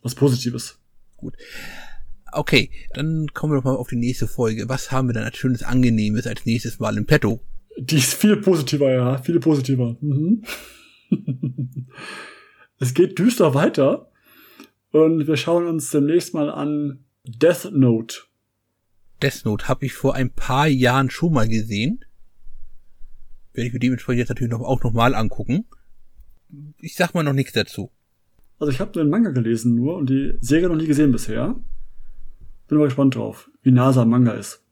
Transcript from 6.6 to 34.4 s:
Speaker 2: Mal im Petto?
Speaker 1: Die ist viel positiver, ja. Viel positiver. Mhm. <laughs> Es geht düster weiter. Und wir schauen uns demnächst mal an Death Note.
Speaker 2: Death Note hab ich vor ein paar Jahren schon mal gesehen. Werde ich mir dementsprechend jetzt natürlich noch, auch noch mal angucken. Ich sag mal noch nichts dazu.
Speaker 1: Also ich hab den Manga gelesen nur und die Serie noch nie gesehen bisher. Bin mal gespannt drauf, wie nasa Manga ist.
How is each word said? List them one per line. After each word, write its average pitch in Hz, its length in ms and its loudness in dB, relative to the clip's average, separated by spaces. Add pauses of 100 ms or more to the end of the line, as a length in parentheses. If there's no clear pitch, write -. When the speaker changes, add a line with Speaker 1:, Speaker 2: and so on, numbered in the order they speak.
Speaker 2:
Mal 107 200 -2
im 104 80 -2
Petto? 131 340 2 (380)
Speaker 1:
Die 135 180 0
ist 127 160 2
viel 208 240 4
positiver, 147 560 2
ja. 127 240 2
Viel 170 240 0
positiver. 131 600 0
Mhm. 156 440 0 (680)
<laughs> 127 760 -4 (920)
Es 127 140 -2
geht 175 260 2
düster 185 360 2
weiter. 147 560 0 (840)
Und 156 340 4
wir 151 120 0
schauen 170 280 0
uns 165 240 -4
demnächst 156 440 0
mal 151 160 -2
an 147 540 -6 (200)
Death 156 480 0
Note. 117 440 2 (1040)
Speaker 2:
Death - 240 -2
Note 104 220 -2
hab 131 140 0
ich 139 120 -6
vor 131 200 0
ein 127 160 -2
paar 139 360 0
Jahren 131 420 4
schon 165 240 0
mal 113 160 4
gesehen. 110 560 -2 (1500)
Werde 120 140 -4
ich 113 40 -6
mir 117 80 -4
dementsprechend 123 380 0
jetzt 120 100 -2
natürlich 127 240 -2
noch, 117 80 -4
auch 123 240 0
noch 117 80 2
mal 117 220 4
angucken. 113 500 0 (1120)
Ich - 180 -16
sag 175 180 -2
mal 175 80 0
noch 147 100 0
nichts 135 220 -2
dazu. 104 360 -4 (680)
Speaker 1:
Also 147 140 0
ich 127 80 -2
hab 202 140 -6
den 156 160 2
Manga 208 200 2
gelesen 117 440 0
nur 135 220 -2
und 143 120 -2
die 135 320 0
Serie 156 280 2
noch 170 80 0
nie 160 100 -2
gesehen 147 260 4
bisher. 117 480 -2 (1080)
Bin 151 100 2
mal 151 60 6
gespannt 135 300 2
drauf, 110 360 -8 (120)
wie 131 80 6
nasa 127 360 6
Manga 120 260 4
ist. 107 400 -10